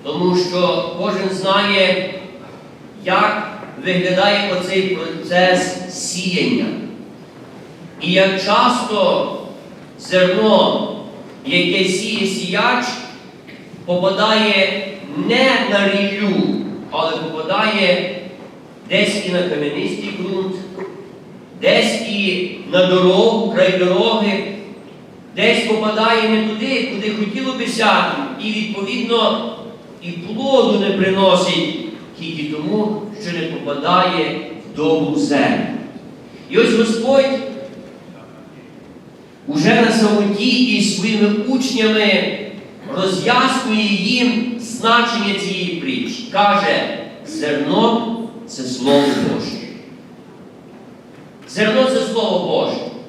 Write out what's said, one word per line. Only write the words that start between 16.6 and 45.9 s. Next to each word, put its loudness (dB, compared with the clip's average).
але -2
попадає 0
десь 0
і -4
на 0
кам'янистий -4
ґрунт, -4
десь 4
і -2
на 6
дорогу, 4
край 4
дороги, 2
десь 2
попадає 2
не 2
туди, -2
куди -4
хотіло -4
бися, 0
і, -4
відповідно, -2
і -10
плоду 2
не 2
приносить, 2
тільки -8
тому, -2
що -6
не -4
попадає 0
в -10
добру 0
землю. 2
І 2
ось 4
Господь 4
уже 4
на 6
самоті 4
із 0
своїми 2
учнями 2
роз'яснює 0
їм 0
значення 0
цієї -4
притчі. -6